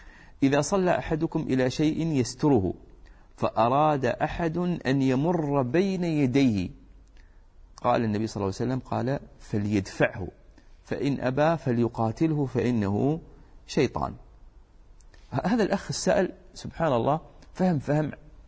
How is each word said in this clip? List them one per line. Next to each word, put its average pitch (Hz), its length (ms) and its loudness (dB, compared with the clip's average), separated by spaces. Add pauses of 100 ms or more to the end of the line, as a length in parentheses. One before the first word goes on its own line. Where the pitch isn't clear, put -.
(420)
'إذا 139 180 4
صلى 180 380 2
أحدكم 160 420 -2
إلى 131 300 0
شيء 156 360 0
يستره 131 680 2 (640)
فأراد 131 680 2
أحد 160 520 -2 (280)
أن 135 160 2
يمر 143 600 2
بين 175 420 0
يديه'، 135 640 2 (1080)
قال 123 280 0
النبي 107 220 -2
صلى - 100 -8
الله 98 240 -2
عليه 123 120 -2
وسلم، 131 60 -2
قال: 120 400 -4 (220)
'فليدفعه، 104 880 -2 (560)
فإن - 360 -2
أبى 147 360 0
فليقاتله 120 920 0
فإنه 120 720 0 (460)
شيطان. - 480 -2 (1200)
ه-، - 140 -2
هذا 220 160 2
الأخ 190 260 -2
السائل 185 440 0 (220)
سبحان - 380 -2
الله 127 280 2 (340)
فهم 180 240 2
فهم 147 340 0 (360)